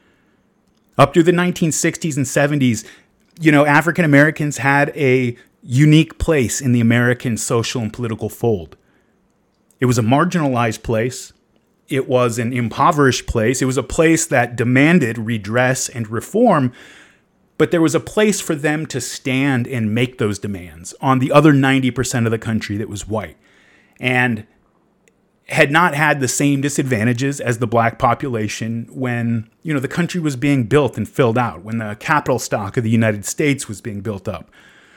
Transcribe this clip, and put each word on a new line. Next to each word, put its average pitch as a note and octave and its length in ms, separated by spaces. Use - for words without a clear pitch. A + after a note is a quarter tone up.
Up C3+ 160
through E3+ 80
the F3 100
nineteen F3 400
sixties D#3 460
and B2+ 100
seventies, C#3+ 560
you D#3+ 100
know, D3 140
African D#3 400
Americans D3 540
had C#3 360
a B2+ 420
unique D3+ 560
place C#3 420
in C3 120
the A#2+ 100
American A#2+ 560
social A#2 420
and G#2+ 100
political A2 380
fold. G#2 480
It B2+ 60
was B2 100
a A#2+ 60
marginalized C3+ 800
place. A#2 500
It C3+ 180
was B2 320
an A#2+ 140
impoverished C3+ 760
place. B2 360
It - 20
was C3 140
a B2+ 40
place E3 440
that A#2+ 300
demanded B2+ 600
redress A#2 720
and A#2 200
reform, C#3+ 640
but D#3 140
there E3+ 100
was D#3 140
a D#3+ 60
place G#3+ 400
for - 140
them D3+ 320
to B2+ 140
stand C3 640
and A2+ 280
make B2 240
those G#2 200
demands F2 600
on C3 180
the C#3 140
other D3 200
ninety C3+ 380
percent A#2+ 360
of A2+ 40
the A2+ 80
country A2 380
that G#2 120
was G2 200
white, G#2 280
and B2 480
had D3 220
not E3 240
had D3 260
the B2+ 80
same C#3 340
disadvantages C3+ 760
as A2+ 200
the B2 80
black A2+ 320
population A#2 920
when, A#2 560
you D#3 120
know, C#3 60
the C3+ 60
country E3+ 320
was D3+ 180
being C3+ 280
built C3+ 320
and G#2+ 100
filled A#2 300
out, G#2+ 260
when A2 140
the G#2+ 240
capital D3 380
stock G#2 400
of B2 40
the A2+ 80
United A2 360
States - 420
was G2+ 140
being G2+ 180
built G2+ 260
up, F2 240